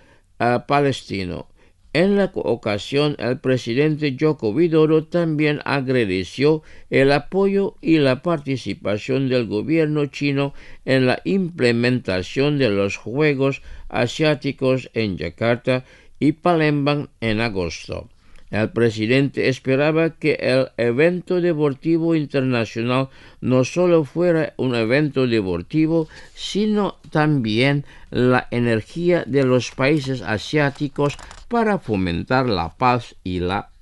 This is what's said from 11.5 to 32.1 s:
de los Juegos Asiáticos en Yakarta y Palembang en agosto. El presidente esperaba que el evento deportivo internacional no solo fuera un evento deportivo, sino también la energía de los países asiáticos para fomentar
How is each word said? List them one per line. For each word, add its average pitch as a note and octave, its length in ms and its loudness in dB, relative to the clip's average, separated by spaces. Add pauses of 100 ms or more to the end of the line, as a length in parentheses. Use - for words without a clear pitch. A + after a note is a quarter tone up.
de C3 100 2
los G2+ 300 0
Juegos C#3 640 0 (260)
Asiáticos C3 1040 -2
en G#2+ 240 -2
Yakarta A#2+ 680 -2 (360)
y D3 120 4
Palembang D3 760 0 (140)
en A2 180 0
agosto. F2+ 680 -6 (420)
El G#2 200 -2
presidente A#2 800 0
esperaba D#3 680 0
que D3 240 -2
el B2+ 280 0 (100)
evento E3 640 0
deportivo D#3+ 720 0
internacional C3 960 -2 (320)
no B2+ 220 4
solo E3+ 400 2
fuera D#3+ 520 0
un B2 180 0
evento C3 520 2
deportivo, C#3 800 0 (260)
sino G#3 640 -2 (140)
también C#3+ 720 2 (260)
la B2 400 2
energía A#2+ 760 0
de C3+ 180 2
los B2+ 260 2
países C3+ 520 0
asiáticos C#3+ 960 -2 (300)
para A3 300 0
fomentar G2 720 -2